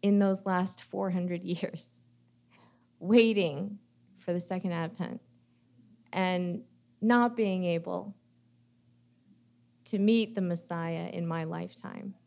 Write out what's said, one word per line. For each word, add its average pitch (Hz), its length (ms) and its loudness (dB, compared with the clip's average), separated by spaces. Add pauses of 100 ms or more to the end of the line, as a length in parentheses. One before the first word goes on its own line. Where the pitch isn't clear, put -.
in 202 180 4
those 190 280 2
last 190 360 -2
four 196 280 -4
hundred 180 340 -2
<laughs> - 0 -
years, - 560 -6 (960)
waiting 202 800 4 (400)
for - 140 -4
the 180 80 0
second 185 320 -4
advent 165 480 -6 (920)
and 180 500 -2 (380)
not 240 360 4
being 190 280 0
able 175 500 -4 (1700)
to - 140 -4
meet 220 360 4
the 202 60 -2
Messiah 170 720 -4
in 170 140 -4
my 165 180 -4
lifetime? 175 680 -10 (120)